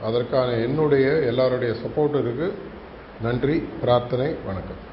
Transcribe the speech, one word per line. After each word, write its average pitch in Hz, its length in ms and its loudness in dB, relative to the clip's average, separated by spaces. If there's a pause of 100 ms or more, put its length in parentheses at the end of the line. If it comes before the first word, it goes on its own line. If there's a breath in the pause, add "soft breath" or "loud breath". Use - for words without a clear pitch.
அதற்கான 120 480 0
என்னுடைய 135 600 4
எல்லாருடைய 123 600 2
சப்போர்ட் 143 460 0
இருக்கு. 127 340 -2 (680)
நன்றி, 123 420 0 (180)
பிரார்த்தனை, 123 540 0 (100)
வணக்கம். 95 360 -8 (120)